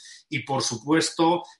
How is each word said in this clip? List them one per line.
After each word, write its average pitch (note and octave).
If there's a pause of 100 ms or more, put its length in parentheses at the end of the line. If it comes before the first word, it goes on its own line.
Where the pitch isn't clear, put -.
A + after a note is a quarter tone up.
(300)
Y, D3
por C3
supuesto, D#3+ (180)